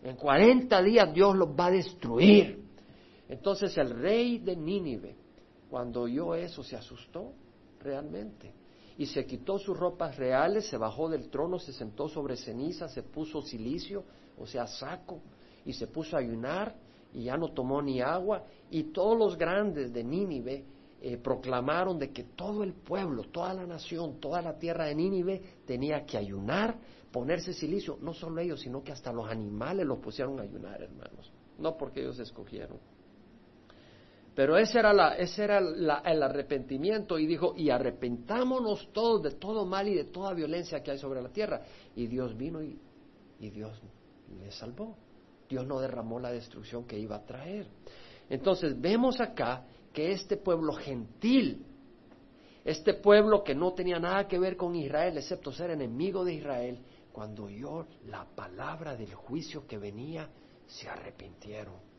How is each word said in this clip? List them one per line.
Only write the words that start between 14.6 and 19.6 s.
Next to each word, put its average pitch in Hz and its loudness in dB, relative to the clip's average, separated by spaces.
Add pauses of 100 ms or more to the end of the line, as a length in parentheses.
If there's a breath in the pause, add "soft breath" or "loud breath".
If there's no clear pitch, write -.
saco, 156 -12 (420 loud breath)
y 143 -8
se 117 -6
puso 156 -6
a 151 4
ayunar, 131 -2 (380 loud breath)
y 117 -8
ya 127 -2
no 165 -2
tomó 135 0
ni 135 0
agua. 180 0 (260 loud breath)
Y 156 -2
todos 214 4
los 185 4
grandes 165 0